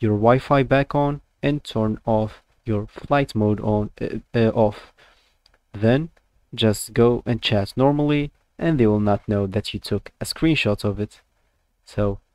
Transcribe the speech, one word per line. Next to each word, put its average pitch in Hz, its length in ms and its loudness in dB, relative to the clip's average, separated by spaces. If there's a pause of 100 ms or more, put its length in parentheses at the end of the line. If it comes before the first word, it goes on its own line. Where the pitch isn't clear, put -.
your 107 160 2
Wi-Fi 131 460 2
back 135 300 0
on, 143 280 -2 (200)
and 143 220 -2
turn 110 400 -4
off 110 400 -2 (220)
your 107 200 -2
flight - 480 -2
mode 104 280 2
on, 107 280 0 (100)
uh, 113 200 -6 (160)
uh, 113 140 4
off. - 440 0 (800)
Then 117 360 0 (440)
just 110 400 -2
go 120 320 4
and 117 160 -2
chat 101 340 -2
normally, 147 540 0 (300)
and 165 200 0
they 113 60 6
will 107 140 4
not 104 280 0
know 101 200 -2
that 98 260 -6
you 104 60 -10
took - 320 -6 (100)
a - 40 -6
screenshot 143 580 0
of 104 160 -2
it. - 220 -8 (640)
So 101 360 -4 (160)